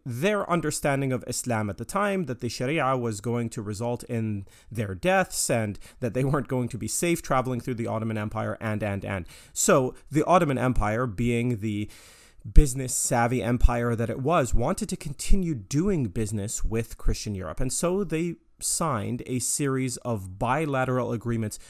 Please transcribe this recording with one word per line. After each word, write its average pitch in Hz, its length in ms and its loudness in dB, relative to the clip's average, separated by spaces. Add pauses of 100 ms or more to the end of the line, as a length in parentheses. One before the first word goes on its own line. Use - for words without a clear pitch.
their 170 460 -2
understanding 143 640 0
of 123 160 -4
Islam 110 420 -2
at 92 80 -6
the 117 60 -6
time, 196 400 0
that 127 160 -6
the 123 80 -2
Sharia 135 480 0
was 117 240 -2
going 117 300 -2
to 117 120 -8
result 113 420 -4
in 110 420 -2 (240)
their 104 240 -4
deaths 180 540 0
and 110 300 0 (220)
that 117 120 -2
they 131 120 0
weren't 139 240 0
going 127 220 0
to 123 60 -10
be 110 120 -6
safe 170 340 0
traveling 127 380 0
through 123 160 -6
the 113 100 -4
Ottoman 110 320 -2
Empire 107 420 -4
and, 107 220 -2
and, 98 220 -2
and. 98 220 -4 (260)
So 135 420 2 (160)
the 147 160 2
Ottoman 165 320 4
Empire, 120 480 2
being 120 540 0
the 104 280 -4 (640)
business-savvy 127 920 6
empire 120 500 4
that 113 160 -2
it 123 100 -6
was, 143 320 2
wanted 143 360 2
to 185 80 -6
continue 165 580 4
doing 139 520 0
business 104 580 -4
with 113 340 -2
Christian - 380 0
Europe. 87 240 -6
And 127 120 0
so 185 300 0
they 165 320 -2 (260)
signed 120 640 -2
a 127 140 -4
series 131 600 -2
of 95 380 -6
bilateral 127 760 0
agreements 113 580 -4